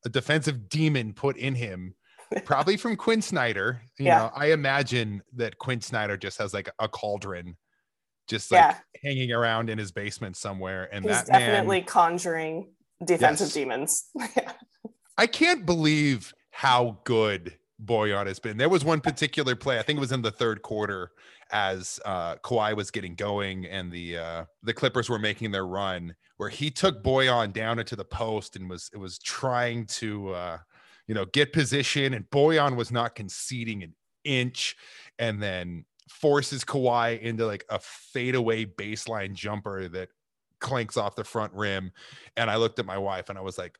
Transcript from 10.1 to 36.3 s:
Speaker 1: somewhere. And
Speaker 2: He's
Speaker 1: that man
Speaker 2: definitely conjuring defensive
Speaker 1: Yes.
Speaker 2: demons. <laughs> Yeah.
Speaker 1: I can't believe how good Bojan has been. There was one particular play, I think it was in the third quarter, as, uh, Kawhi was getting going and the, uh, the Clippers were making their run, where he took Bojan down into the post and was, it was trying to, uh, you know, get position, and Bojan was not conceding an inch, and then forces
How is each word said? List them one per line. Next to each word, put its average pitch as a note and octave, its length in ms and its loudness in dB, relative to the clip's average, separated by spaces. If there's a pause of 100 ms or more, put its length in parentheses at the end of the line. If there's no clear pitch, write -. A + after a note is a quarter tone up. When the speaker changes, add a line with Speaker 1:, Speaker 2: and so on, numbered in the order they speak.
Speaker 1:
somewhere. F#2+ 560 -6
And G2 140 -6
Speaker 2:
He's G2+ 80 2 (100)
Speaker 1:
that - 60 -8
man - 100 10 (120)
Speaker 2:
definitely F#3 320 4
conjuring E3+ 920 0 (320)
defensive F3 420 4
Speaker 1:
Yes. C#3+ 60 -4
Speaker 2:
demons. C3 580 -2
<laughs> B3 240 -6
Yeah. - 160 -2 (680)
Speaker 1:
I A3 80 6
can't C#4+ 400 2
believe D3+ 680 2 (180)
how B2 540 4
good G#2 520 2 (240)
Bojan G#2 460 2
has F#2+ 120 -6
been. G#2+ 180 -6
There C3+ 100 4
was F3 160 4
one D#3 160 4
particular C#3+ 560 0
play, B2+ 240 0
I - 40 -2
think D3+ 120 0
it C#3+ 60 -2
was C3 100 -2
in C3 100 0
the A2 100 0
third A2 300 0
quarter, G2+ 500 -4 (400)
as, F#2+ 520 -2
uh, F2 400 -4
Kawhi G#2+ 320 0
was G#2 160 -6
getting F#2 240 -8
going G2 500 -4
and F2+ 260 -8
the, E2+ 260 -8
uh, E2 280 -8 (160)
the A#2 120 -4
Clippers B2 360 0
were A#2 80 0
making G#2+ 340 -2
their G2 140 -2
run, F2+ 480 -4 (240)
where G2+ 120 -6
he D3+ 200 -4
took D3 340 0
Bojan B2+ 480 4
down A2 280 -2
into A2+ 160 -6
the G2 100 -10
post A2 500 -4
and F#2 140 -10
was, F2 240 -12
it G#2+ 40 -14
was F#2+ 200 -12
trying A#2+ 680 -2
to, G#2 420 -6
uh, F2 280 -6 (500)
you A2 80 -2
know, G2 100 0
get C#3+ 260 2
position, C#3 640 2
and G#2+ 160 -8
Bojan C#3+ 480 4
was A#2 140 -2
not A#2+ 240 0
conceding A2 680 -8
an E2 100 -16 (300)
inch, B2+ 540 0 (400)
and A2 240 -2
then F2 440 -6 (240)
forces C#3+ 540 2